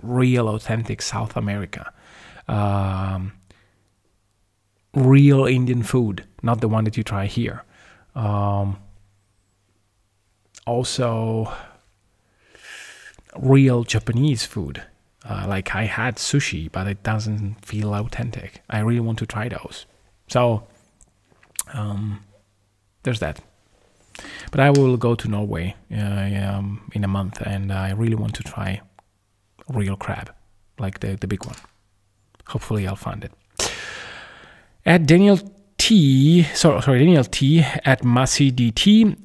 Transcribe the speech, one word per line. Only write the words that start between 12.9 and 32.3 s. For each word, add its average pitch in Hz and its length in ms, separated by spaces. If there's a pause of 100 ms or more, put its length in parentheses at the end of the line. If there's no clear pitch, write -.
real 131 460
Japanese 120 640
food. - 380 (440)
Uh, 98 200
like, 98 280
I 107 100
had 113 320
sushi, 85 540
but 92 160
it 98 160
doesn't 107 640
feel 104 280
authentic. 110 760
I 107 100
really 117 200
want 113 200
to 110 60
try 110 240
those. - 360 (420)
So, 120 400 (1080)
um, 104 480 (800)
there's 117 160
that. 76 220 (1080)
But 139 120
I 139 80
will 135 280
go 120 180
to - 120
Norway, 101 480 (160)
uh, 107 60
um, 98 960
in 104 100
a 98 40
month, 98 340
and 98 320
I 95 180
really 113 240
want 107 200
to - 80
try 101 380 (880)
real 98 300
crab, - 360 (460)
like 98 220
the, 95 160
the 95 100
big 95 180
one. - 120 (920)